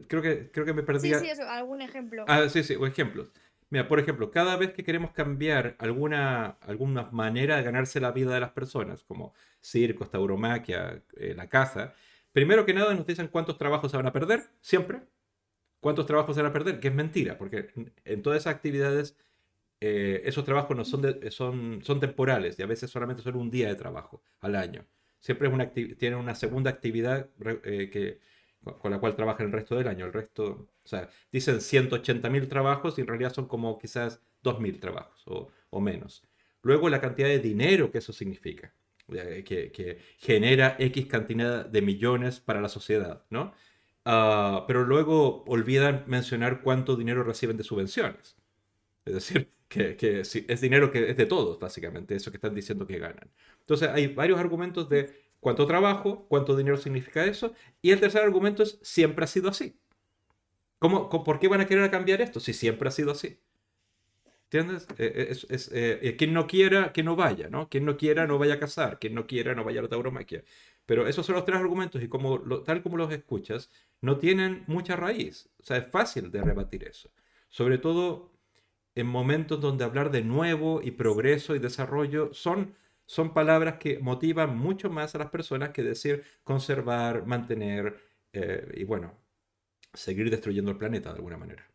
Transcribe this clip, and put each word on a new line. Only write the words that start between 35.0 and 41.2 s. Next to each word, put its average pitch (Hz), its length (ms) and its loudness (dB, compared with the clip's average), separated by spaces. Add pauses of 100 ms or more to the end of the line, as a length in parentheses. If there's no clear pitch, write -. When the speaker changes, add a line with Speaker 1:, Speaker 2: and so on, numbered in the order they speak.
Speaker 1:
o, 90 220 -8 (200)
o 98 120 -4
menos. 90 420 -4 (380)
Luego 151 260 6
la 139 140 2
cantidad 135 260 0
de 143 120 4
dinero 120 520 4
que 117 60 -4
eso 110 160 -6
significa, - 600 -10 (360)
eh, 90 360 -8
que, 90 240 -6
que 90 300 -10 (180)
genera 131 600 4
X 131 280 0
cantidad 117 580 -2